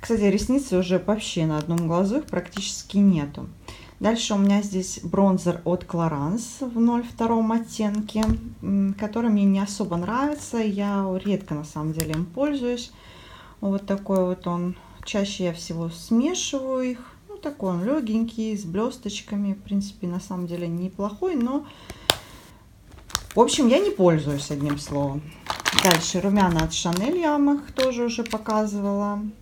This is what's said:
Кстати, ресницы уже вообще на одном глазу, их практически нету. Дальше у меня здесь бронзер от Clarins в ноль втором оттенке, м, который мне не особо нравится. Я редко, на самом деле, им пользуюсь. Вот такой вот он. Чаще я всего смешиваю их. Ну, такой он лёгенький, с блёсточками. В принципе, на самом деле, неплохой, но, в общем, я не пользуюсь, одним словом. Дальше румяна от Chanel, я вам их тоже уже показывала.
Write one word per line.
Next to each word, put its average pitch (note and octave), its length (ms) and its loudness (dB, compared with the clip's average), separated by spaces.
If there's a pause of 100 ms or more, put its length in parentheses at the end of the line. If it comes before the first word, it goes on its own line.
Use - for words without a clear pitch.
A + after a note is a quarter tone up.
Кстати, A3 220 0
ресницы G#3 540 4
уже F3+ 220 2
вообще F3+ 460 0
на D#3 120 2
одном E3+ 300 0
глазу, F#3+ 300 2
их D4+ 80 -2
практически - 720 -4
нету. D#3+ 500 4 (520)
Дальше A3+ 340 2
у G3+ 40 2
меня G3+ 240 6
здесь F#3 400 -4
бронзер F3 640 2
от F3 220 0
Clarins E3 800 -2
в A#3 100 -6
ноль A#3 260 4
втором A3+ 500 0
оттенке, G#3+ 720 -2 (360)
м, G3 380 2
который A3 300 0
мне G#3 160 4
не G3 160 4
особо G3 340 -4
нравится. A#3+ 600 -2
Я G3+ 520 0 (140)
редко, G3+ 300 -2
на D3 100 -4
самом D#3 300 -4
деле, D#3 180 0
им D#3+ 140 -2
пользуюсь. B3 680 -2 (680)
Вот G3 240 -2
такой G3 400 0
вот F3+ 200 -2
он. F3 300 -2 (300)
Чаще G3 400 -2
я E3+ 80 0
всего E3 360 -6
смешиваю C4 1040 0
их. A#3+ 80 -8 (300)
Ну, G4+ 80 -14
такой C#4+ 340 -4
он F3 140 0
лёгенький, A3+ 720 -2
с - 80 -8
блёсточками. G3+ 880 -4
В G3 100 -10
принципе, G3+ 440 -4
на F3 120 -4
самом F3+ 280 -6
деле, F3 200 -4
неплохой, G3 680 -4
но, C4+ 300 0 (1700)
в - 40 2
общем, A#3+ 300 6
я C4 100 6
не G4+ 100 2
пользуюсь, D3+ 640 2
одним C#3+ 260 -2
словом. C#3+ 440 -4 (600)
Дальше F3 400 4
румяна F#3 420 4
от D#3+ 80 0
Chanel, G3 480 0
я D#4+ 120 2
вам C#4+ 240 4
их C#4+ 180 -8
тоже B3+ 300 0
уже A#3 200 -2
показывала. G#3 960 -2 (220)